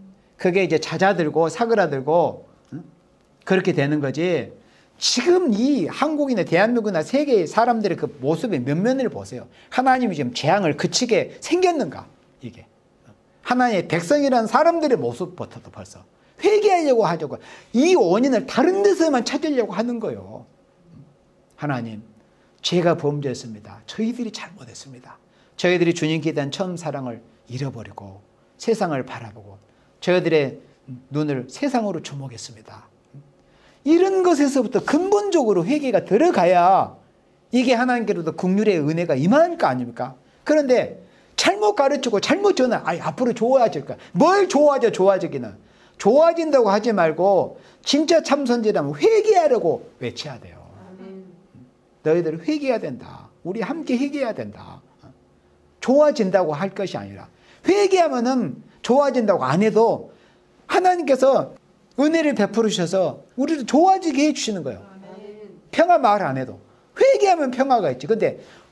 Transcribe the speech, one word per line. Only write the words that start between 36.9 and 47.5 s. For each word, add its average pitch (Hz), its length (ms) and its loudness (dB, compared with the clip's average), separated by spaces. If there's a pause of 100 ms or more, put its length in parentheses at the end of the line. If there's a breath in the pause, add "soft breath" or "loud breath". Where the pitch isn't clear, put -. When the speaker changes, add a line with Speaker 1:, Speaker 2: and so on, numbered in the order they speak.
Speaker 1:
이게 254 220 2
하나님께로부터 208 600 -2
긍휼의 190 440 0
은혜가 160 360 -2
임할 277 420 2
거 - 100 0
아닙니까? 127 480 -6 (280 soft breath)
그런데 254 580 0 (360 soft breath)
잘못 415 380 0
가르치고 254 440 0
잘못 381 360 0
전화, 240 280 0
"아이, 170 160 -4
앞으로 233 340 -4
좋아질 226 520 0
거야." - 120 -12 (140 loud breath)
뭘 359 380 4
좋아져, 277 420 4
좋아지기는. 160 600 0 (440 soft breath)
좋아진다고 294 720 4
하지 214 240 2
말고 175 680 0 (240 loud breath)